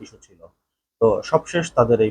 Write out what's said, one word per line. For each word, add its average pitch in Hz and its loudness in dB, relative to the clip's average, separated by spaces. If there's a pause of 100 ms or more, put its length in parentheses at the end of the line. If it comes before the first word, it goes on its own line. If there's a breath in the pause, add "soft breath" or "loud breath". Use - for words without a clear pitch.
ইস্যু 104 -20
ছিল। 82 -20 (540)
তো 110 2
সবশেষ 165 -4
তাদের 117 2
এই 110 2